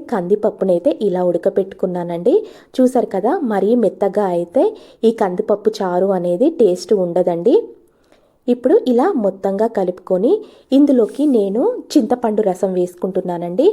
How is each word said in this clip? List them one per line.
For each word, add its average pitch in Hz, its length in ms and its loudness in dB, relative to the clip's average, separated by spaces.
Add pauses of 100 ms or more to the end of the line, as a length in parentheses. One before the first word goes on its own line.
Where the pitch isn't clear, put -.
(140)
కందిపప్పునైతే 190 760 0 (200)
ఇలా 180 200 -2
ఉడకపెట్టుకున్నానండి. 180 1080 -2 (400)
చూసారు 247 420 2
కదా, 214 160 0 (180)
మరీ 196 180 0 (140)
మెత్తగా 196 420 -2 (120)
అయితే 175 260 0 (440)
ఈ 226 40 4 (100)
కందిపప్పు 196 480 0 (100)
చారు 180 300 0 (100)
అనేది 180 280 0 (140)
టేస్ట్ 180 320 2 (120)
ఉండదండి. 175 500 2 (960)
ఇప్పుడు 262 220 2 (160)
ఇలా 247 140 2 (200)
మొత్తంగా 196 420 -2 (100)
కలుపుకొని 185 540 -2 (460)
ఇందులోకి 269 460 4 (140)
నేను 202 240 0 (320)
చింతపండు 226 560 0
రసం 185 300 -2
వేసుకుంటున్నానండి. 180 960 -4